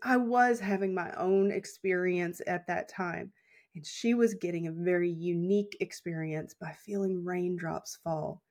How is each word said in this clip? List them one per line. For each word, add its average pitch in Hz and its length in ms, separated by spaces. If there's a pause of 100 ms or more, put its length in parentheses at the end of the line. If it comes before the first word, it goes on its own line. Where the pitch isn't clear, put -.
I 247 160
was 247 420
having 190 360
my 175 200
own 196 360
experience 180 960
at 175 180
that 180 240
time. 175 420 (440)
And 151 100
she - 300
was 233 180
getting 170 320
a 165 60
very 175 400
unique 175 680
experience 160 800
by 156 240
feeling 190 400
raindrops 180 800
fall 156 480